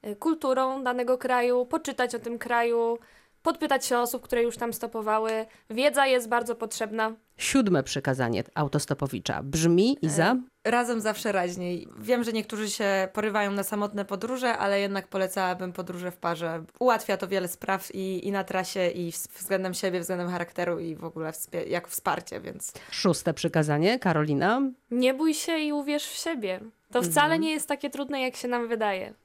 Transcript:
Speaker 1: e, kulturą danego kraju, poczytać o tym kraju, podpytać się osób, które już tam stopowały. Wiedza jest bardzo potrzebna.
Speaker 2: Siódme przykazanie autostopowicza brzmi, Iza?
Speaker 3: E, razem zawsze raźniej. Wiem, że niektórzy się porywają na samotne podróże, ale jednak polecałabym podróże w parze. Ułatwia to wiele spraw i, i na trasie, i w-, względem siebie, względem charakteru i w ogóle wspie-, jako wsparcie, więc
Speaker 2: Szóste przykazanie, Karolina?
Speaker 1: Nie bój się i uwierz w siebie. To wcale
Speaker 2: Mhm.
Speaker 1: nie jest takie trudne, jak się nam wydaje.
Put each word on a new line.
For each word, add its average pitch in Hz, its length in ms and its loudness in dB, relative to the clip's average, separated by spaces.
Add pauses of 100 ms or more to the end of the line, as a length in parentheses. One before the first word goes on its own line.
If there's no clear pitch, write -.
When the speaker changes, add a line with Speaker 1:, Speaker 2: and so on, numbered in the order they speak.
Speaker 1:
e, 208 140 -8
kulturą 262 680 0
danego 247 340 2
kraju, 247 480 2
poczytać 262 480 -2
o 233 40 -6
tym 233 200 -6
kraju, 233 600 2 (440)
podpytać 311 440 0
się 247 120 2
osób, 247 240 0
które 240 200 0
już 233 140 0
tam 233 160 -4
stopowały. 220 760 -2 (240)
Wiedza 269 360 4
jest 254 220 4
bardzo 233 260 0
potrzebna. 220 580 -2 (240)
Speaker 2:
Siódme 196 460 4
przykazanie 127 600 0 (100)
autostopowicza 139 880 -2
brzmi, 170 600 4
Iza? 165 340 4 (280)
Speaker 3:
E, 214 60 0
razem 240 300 0
zawsze 214 320 -2
raźniej. 180 560 -2 (100)
Wiem, 233 260 2
że 233 80 -2
niektórzy 214 380 -2
się 196 420 2
porywają 208 380 0
na 202 120 0
samotne 208 420 -2
podróże, 233 540 -2
ale 202 220 2
jednak 196 280 -2
polecałabym 185 640 -2
podróże 180 380 -8
w 175 60 -12
parze. 165 480 -4 (140)
Ułatwia 226 380 4
to 190 120 -6
wiele 185 200 0
spraw - 460 -4
i, 190 340 -4
i 196 40 0
na 196 120 0
trasie, 185 460 -2
i 170 220 -4
w-, - 40 -10 (220)
względem 190 360 -2
siebie, 180 260 0
względem 175 300 -2
charakteru 175 480 -2
i 165 180 -6
w 156 80 -12
ogóle 160 280 -6
wspie-, - 360 -8
jako 170 220 -4
wsparcie, - 500 -4
więc - 320 -10 (180)
Speaker 2:
Szóste 170 440 2
przykazanie, 160 640 2
Karolina? 160 640 2 (300)
Speaker 1:
Nie 247 240 4
bój 311 200 0
się 330 240 -2
i 302 140 0
uwierz 294 340 -2
w - 100 -10
siebie. 214 440 -4 (320)
To 214 100 2
wcale 175 220 4
Speaker 2:
Mhm. 320 160 4
Speaker 1:
nie 320 100 2
jest 311 180 -2
takie 285 220 -4
trudne, 277 320 -4
jak 254 140 -4
się - 120 -6
nam 240 200 -2
wydaje. 214 460 -2 (100)